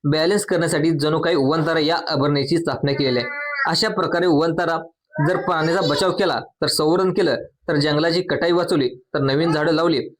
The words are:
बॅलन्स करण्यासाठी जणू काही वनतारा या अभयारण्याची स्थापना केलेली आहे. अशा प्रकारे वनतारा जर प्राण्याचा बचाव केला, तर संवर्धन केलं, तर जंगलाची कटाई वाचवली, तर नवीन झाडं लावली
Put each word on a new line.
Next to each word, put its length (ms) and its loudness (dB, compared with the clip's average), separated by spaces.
बॅलन्स 360 0
करण्यासाठी 440 0
जणू 200 0
काही 180 0
वनतारा 420 0
या 160 0
अभयारण्याची 500 0
स्थापना 360 -2
केलेली 260 0
आहे. 80 -4
अशा 220 0
प्रकारे 360 0
वनतारा 500 2
जर 100 0
प्राण्याचा 520 0
बचाव 220 0
केला, 280 0
तर 60 0
संवर्धन 460 2
केलं, 300 0
तर 100 -2
जंगलाची 440 2
कटाई 300 0
वाचवली, 380 2
तर 80 -2
नवीन 300 2
झाडं 200 2
लावली 360 2